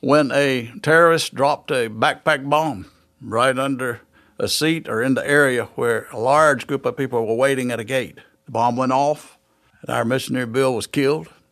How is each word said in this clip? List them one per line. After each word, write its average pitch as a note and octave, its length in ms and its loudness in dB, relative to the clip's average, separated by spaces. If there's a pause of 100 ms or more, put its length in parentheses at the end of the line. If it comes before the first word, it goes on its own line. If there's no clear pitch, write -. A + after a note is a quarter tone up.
when C#3 300 2
a C3 420 0 (100)
terrorist E3 520 4
dropped C#3 380 -2
a A#2+ 160 -2
backpack C#3 600 0
bomb D3 380 0 (340)
right B2 380 0
under C3 440 -4 (360)
a A2 80 -2
seat D#3+ 420 -2
or A2 140 -2
in C3 120 2
the - 120 -2
area C3+ 380 2 (100)
where A#2 380 -2
a B2 60 -10
large C#3 500 2
group C#3 180 -4
of - 100 -4
people A#2+ 300 -2
were A2+ 80 0
waiting C3 380 0
at A#2 80 -4
a A2+ 40 -8
gate. B2+ 340 -4 (260)
The - 80 -18
bomb A#2 240 0
went B2+ 160 0
off, C#3+ 440 -2 (440)
and - 100 -12
our A#2+ 140 0
missionary B2+ 420 -2
Bill B2+ 300 0
was G2 100 -6
killed D3 420 -2 (220)